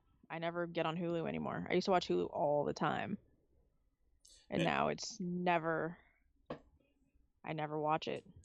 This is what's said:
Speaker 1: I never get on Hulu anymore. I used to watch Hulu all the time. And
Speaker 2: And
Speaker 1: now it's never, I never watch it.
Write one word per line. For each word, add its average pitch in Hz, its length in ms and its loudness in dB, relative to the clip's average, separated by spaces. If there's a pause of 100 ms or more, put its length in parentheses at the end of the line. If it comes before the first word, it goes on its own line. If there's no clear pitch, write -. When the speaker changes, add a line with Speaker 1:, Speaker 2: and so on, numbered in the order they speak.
(300)
Speaker 1:
I 160 80 -6
never 170 280 -2
get 170 180 0
on 160 120 0
Hulu 170 320 -2
anymore. 160 420 -4
I - 40 2
used 180 120 4
to 208 40 2
watch 180 180 4
Hulu 175 240 2
all 147 320 2
the 151 100 0
time. 147 440 0 (1300)
And - 120 0
Speaker 2:
And - 20 2
Speaker 1:
now - 240 2
it's - 320 -6
never, 170 760 0 (1500)
I - 80 -4
never 151 260 -2
watch 156 300 2
it. - 160 -6 (200)